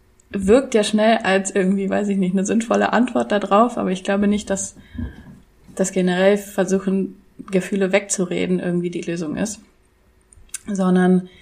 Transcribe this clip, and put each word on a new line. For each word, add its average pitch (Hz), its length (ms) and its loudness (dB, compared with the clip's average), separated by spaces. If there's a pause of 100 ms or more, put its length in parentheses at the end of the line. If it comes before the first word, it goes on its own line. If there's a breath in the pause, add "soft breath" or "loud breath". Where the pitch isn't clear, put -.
(320)
wirkt 202 420 2
ja 214 100 4
schnell 214 360 2
als 190 320 0
irgendwie, 196 380 0
weiß 202 180 0
ich 196 100 0
nicht, 180 160 0
eine 190 120 0
sinnvolle 208 480 0
Antwort 240 380 0
da 202 80 2
drauf, 214 380 2
aber 196 140 -2
ich 185 120 -6
glaube 202 240 0
nicht, 208 220 -2
dass, 196 260 -6 (1000 loud breath)
dass 185 160 -2
generell 185 460 2
versuchen, 190 840 -2 (300)
Gefühle 190 400 -2
wegzureden, 180 680 -2
irgendwie 175 300 -2
die 175 120 -8
Lösung 170 340 -6
ist, - 240 -6 (1120)
sondern 185 580 2 (120)